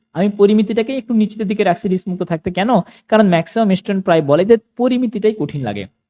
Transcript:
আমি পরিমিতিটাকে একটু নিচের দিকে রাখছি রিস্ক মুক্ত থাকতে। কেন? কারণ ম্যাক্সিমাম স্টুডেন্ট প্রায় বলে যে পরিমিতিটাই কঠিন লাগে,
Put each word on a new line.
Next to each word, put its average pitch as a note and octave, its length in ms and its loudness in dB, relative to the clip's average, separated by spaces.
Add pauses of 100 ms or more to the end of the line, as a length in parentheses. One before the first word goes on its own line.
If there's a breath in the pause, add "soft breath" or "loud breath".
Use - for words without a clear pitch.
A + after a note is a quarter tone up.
(140)
আমি G3 160 0
পরিমিতিটাকে G#3+ 680 0
একটু B3+ 160 -6
নিচের G#3+ 340 0
দিকে G#3 160 -2
রাখছি F3+ 240 0
রিস্ক F#3 200 -2
মুক্ত F3+ 160 -4
থাকতে। E3+ 280 -6
কেন? F#3+ 180 -2 (380 loud breath)
কারণ G#3+ 220 4
ম্যাক্সিমাম F#3+ 460 0
স্টুডেন্ট F#3+ 300 -4
প্রায় E3 160 2
বলে D3+ 240 2
যে A#3 120 6 (200)
পরিমিতিটাই A#3+ 640 0
কঠিন C#3+ 240 -6
লাগে, G2+ 240 -6 (220)